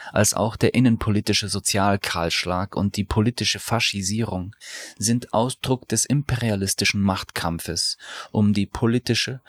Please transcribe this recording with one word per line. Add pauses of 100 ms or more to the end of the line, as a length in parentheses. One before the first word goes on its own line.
(100)
als
auch
der
innenpolitische
Sozialkahlschlag
und
die
politische
Faschisierung (400)
sind
Ausdruck
des
imperialistischen
Machtkampfes (320)
um
die
politische,